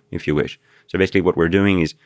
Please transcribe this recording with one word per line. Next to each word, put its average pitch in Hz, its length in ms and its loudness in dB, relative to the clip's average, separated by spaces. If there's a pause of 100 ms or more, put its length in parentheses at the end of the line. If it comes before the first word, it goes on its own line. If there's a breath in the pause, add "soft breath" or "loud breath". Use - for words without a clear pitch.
(100)
if - 160 -10
you 76 80 0
wish. - 260 -4 (260 soft breath)
So 92 120 -6
basically 95 240 0
what 87 140 0
we're 82 120 2
doing 95 320 2
is 78 140 -2 (120)